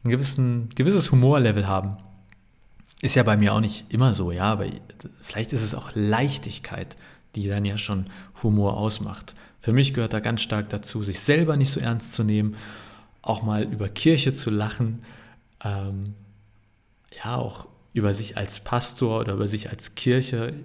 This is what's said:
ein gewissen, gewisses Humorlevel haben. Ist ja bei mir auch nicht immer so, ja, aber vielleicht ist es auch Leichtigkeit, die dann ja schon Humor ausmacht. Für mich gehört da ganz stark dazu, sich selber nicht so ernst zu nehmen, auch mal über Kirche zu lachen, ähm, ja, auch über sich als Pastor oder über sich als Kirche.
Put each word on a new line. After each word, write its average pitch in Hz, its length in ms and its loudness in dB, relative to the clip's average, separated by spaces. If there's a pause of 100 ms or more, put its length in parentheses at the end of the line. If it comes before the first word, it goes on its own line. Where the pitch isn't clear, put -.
ein 120 60 0
gewissen, 123 640 2
gewisses 175 380 4
Humorlevel 123 560 6
haben. 98 300 0 (1040)
Ist 113 100 0
ja 127 80 6
bei 107 160 4
mir 104 160 6
auch 107 60 2
nicht - 340 -2
immer 123 220 4
so, 87 160 -2
ja, 90 140 -2
aber 104 200 0 (560)
vielleicht - 320 -6
ist 113 80 0
es 107 140 -4
auch - 180 -12
Leichtigkeit, 107 1040 -2 (380)
die 101 120 -4
dann 101 180 -2
ja 101 120 -2
schon 95 280 -2 (360)
Humor 104 360 2
ausmacht. 104 580 -6 (240)
Für 113 120 -2
mich 135 220 4
gehört 113 200 -2
da 107 60 0
ganz 110 220 -2
stark 104 280 -2
dazu, 107 340 -6
sich 98 160 -4
selber 156 360 2
nicht 135 140 4
so 139 100 -2
ernst 117 340 -4
zu 117 100 0
nehmen, 107 320 2 (680)
auch 107 220 -4
mal 107 180 0
über 104 280 -4
Kirche 135 440 2
zu - 160 -4
lachen, 110 540 -2 (600)
ähm, 98 520 -6 (1080)
ja, 117 120 -4
auch 120 320 -6 (260)
über 104 220 2
sich 110 220 -8
als 101 220 -6
Pastor 120 600 -2
oder 101 140 -2
über 104 140 -2
sich 104 220 -6
als - 240 -10
Kirche. 123 720 0